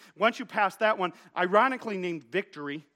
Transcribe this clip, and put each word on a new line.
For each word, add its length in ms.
once 220
you 60
pass 320
that 200
one, 160
ironically 600
named 260
Victory 600